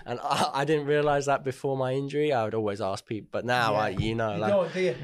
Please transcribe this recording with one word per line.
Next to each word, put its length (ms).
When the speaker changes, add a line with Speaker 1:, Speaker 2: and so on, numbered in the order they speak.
Speaker 1:
I, 60
and 100
I, 340
I 100
didn't 220
realise 400
that 180
before 320
my 160
injury. 400
I 100
would 100
always 280
ask 240
people, 260
but 140
now 280
Speaker 2:
Yeah. 60
Speaker 1:
I, 100
you 260
know, 180
Speaker 2:
You 80
Speaker 1:
like, 100
Speaker 2:
don't, 220
do 80
you? 220